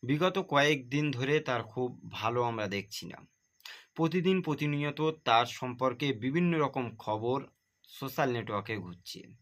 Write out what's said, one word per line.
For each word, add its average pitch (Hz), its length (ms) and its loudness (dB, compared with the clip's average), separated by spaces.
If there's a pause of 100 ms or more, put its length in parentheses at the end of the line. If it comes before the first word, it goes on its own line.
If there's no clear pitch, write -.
বিগত 180 260 2 (180)
কয়েকদিন 143 520 4 (120)
ধরে 135 180 2 (140)
তার 120 120 0 (120)
খুব 123 160 -2 (300)
ভালো 117 200 0 (100)
আমরা 110 260 -2
দেখছি - 360 -8
না। - 60 -14 (800)
প্রতিদিন 175 400 2 (100)
প্রতিনিয়ত 147 520 -2 (280)
তার 117 180 6 (140)
সম্পর্কে 123 480 -2 (160)
বিভিন্ন 170 280 4 (140)
রকম 127 200 -2 (180)
খবর 113 340 0 (600)
সোশ্যাল 139 400 0
নেটওয়ার্কে 107 460 -4
ঘুরছে। 87 360 -14 (220)